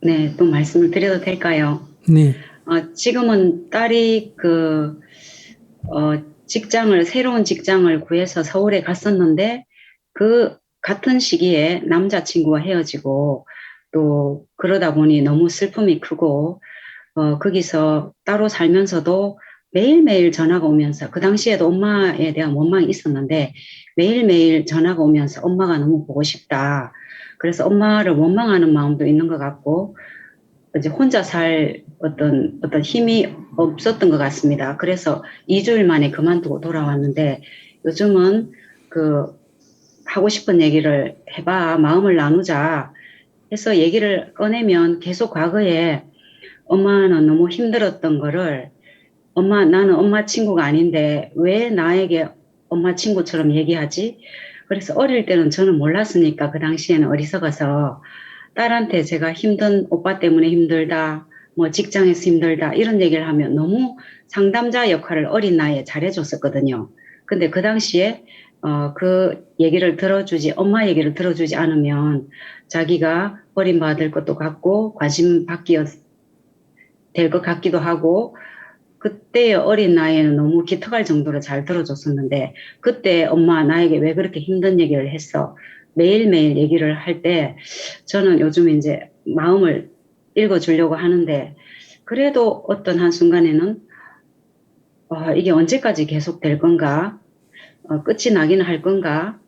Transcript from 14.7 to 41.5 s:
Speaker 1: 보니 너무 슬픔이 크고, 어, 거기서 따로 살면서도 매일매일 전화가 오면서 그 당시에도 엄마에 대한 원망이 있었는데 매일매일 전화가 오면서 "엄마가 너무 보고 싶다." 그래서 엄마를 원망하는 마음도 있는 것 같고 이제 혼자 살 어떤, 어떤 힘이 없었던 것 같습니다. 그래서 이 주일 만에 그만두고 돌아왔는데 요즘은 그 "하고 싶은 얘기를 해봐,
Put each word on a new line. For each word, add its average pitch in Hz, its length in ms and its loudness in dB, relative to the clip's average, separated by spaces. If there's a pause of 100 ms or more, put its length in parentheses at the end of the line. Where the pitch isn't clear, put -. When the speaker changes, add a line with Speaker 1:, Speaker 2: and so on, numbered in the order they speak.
Speaker 1:
보니 151 280 4
너무 151 260 2
슬픔이 190 520 0
크고, 160 600 -4 (540)
어, 151 240 -2
거기서 156 720 -2 (120)
따로 208 240 0
살면서도 185 920 0 (340)
매일매일 214 600 4
전화가 160 340 0
오면서 147 440 0
그 180 100 -6
당시에도 196 460 2
엄마에 185 640 0
대한 156 200 -2
원망이 165 360 2
있었는데 143 640 -2 (440)
매일매일 170 720 4
전화가 165 360 0
오면서 151 400 2
"엄마가 175 360 0
너무 151 280 0
보고 143 160 -4
싶다." 139 680 -4 (460)
그래서 170 280 -2
엄마를 208 460 2
원망하는 175 600 2
마음도 143 340 0
있는 156 220 2
것 160 100 -6
같고 147 580 -6 (840)
이제 147 100 -4
혼자 247 340 0
살 165 640 -2 (140)
어떤, 147 640 -2
어떤 294 200 -2
힘이 226 520 0 (220)
없었던 170 540 0
것 - 80 2
같습니다. 139 580 -2
그래서 180 460 -4 (240)
이 190 160 0
주일 214 240 2
만에 147 240 2
그만두고 165 500 -2
돌아왔는데 147 840 -2 (440)
요즘은 196 680 2 (380)
그 151 360 -2 (800)
"하고 202 220 0
싶은 196 320 2
얘기를 151 560 0 (220)
해봐, 175 400 -2